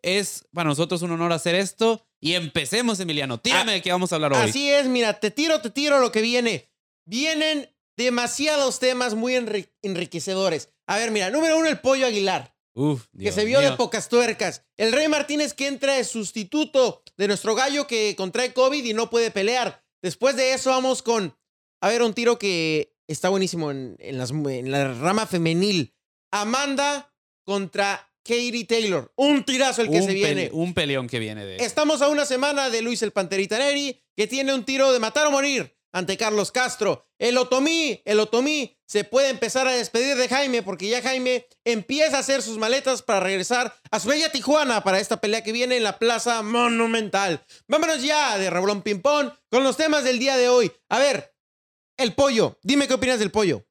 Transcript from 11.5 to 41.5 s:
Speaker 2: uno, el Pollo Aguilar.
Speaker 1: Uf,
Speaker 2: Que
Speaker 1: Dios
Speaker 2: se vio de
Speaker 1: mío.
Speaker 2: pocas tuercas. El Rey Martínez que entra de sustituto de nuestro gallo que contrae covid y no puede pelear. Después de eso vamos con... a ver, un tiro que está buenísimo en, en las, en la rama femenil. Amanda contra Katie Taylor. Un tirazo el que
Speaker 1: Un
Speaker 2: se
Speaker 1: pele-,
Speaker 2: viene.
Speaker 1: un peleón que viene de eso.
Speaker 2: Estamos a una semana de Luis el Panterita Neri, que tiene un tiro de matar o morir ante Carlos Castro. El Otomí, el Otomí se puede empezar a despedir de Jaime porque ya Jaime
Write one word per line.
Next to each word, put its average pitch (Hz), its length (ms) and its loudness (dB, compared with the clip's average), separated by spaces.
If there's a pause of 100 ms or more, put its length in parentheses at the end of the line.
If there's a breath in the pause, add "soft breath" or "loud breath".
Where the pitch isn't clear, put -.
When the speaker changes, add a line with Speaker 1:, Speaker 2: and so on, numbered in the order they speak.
Speaker 2:
uno, 320 100 2
el 294 140 -2
Pollo 262 240 2
Aguilar. 196 500 -2 (200)
Speaker 1:
Uf, 135 320 0
Speaker 2:
Que - 160 -16
Speaker 1:
Dios 98 120 -2
Speaker 2:
se 208 80 2
vio 247 160 4
de 277 100 4
Speaker 1:
mío. 262 80 -2
Speaker 2:
pocas 233 300 -2
tuercas. 226 560 0 (140)
El 226 160 0
Rey 302 160 2
Martínez 294 440 0
que 277 140 -4
entra 277 280 0
de 240 100 0
sustituto 233 1000 0 (140)
de 196 100 0
nuestro 208 260 0
gallo 277 340 0
que 214 280 -2
contrae 226 380 -4
covid 262 320 2
y 220 80 -2
no 226 160 -2
puede 233 220 0
pelear. 220 520 -2 (180)
Después 233 360 0
de 262 160 2
eso 262 160 0
vamos 262 320 2
con... 214 340 -2 (460)
a 185 80 2
ver, 240 140 2
un 220 100 2
tiro 233 260 2
que 165 560 -2 (120)
está 160 200 -2
buenísimo 175 440 0
en, 131 280 -10
en 135 180 -10
las, 127 140 -4
en 135 400 -4
la 139 220 0
rama 185 320 0
femenil. 170 680 0 (380)
Amanda 269 800 -2 (320)
contra 196 680 -4 (100)
Katie 240 400 -2
Taylor. 202 540 -2
Un 277 260 4
tirazo 254 380 0
el 220 80 0
que - 80 4
Speaker 1:
Un - 60 6
Speaker 2:
se 196 100 0
Speaker 1:
pele-, 196 220 0
Speaker 2:
viene. 170 180 -4
Speaker 1:
un 170 200 -2
peleón 139 360 -2
que 123 100 -4
viene 107 260 -8
de 95 120 -12
eso. 233 80 -2
Speaker 2:
Estamos 285 360 0
a 285 60 4
una 294 180 2
semana 277 440 0
de 226 120 -2
Luis 233 200 -4
el 214 100 -2
Panterita 196 460 -2
Neri, 285 420 -2 (160)
que 214 120 0
tiene 269 260 0
un 254 100 -2
tiro 269 300 2
de 247 60 2
matar 254 280 0
o 294 40 2
morir 277 440 -2 (160)
ante 185 240 -4
Carlos 214 360 -2
Castro. 214 560 -2 (100)
El 240 200 0
Otomí, 269 680 0
el 214 160 2
Otomí 254 560 -2 (100)
se 208 160 0
puede 269 260 2
empezar 254 380 -2
a 262 60 2
despedir 247 420 0
de 247 140 0
Jaime 254 340 0
porque 185 240 -8
ya 247 140 -2
Jaime 254 460 -2 (180)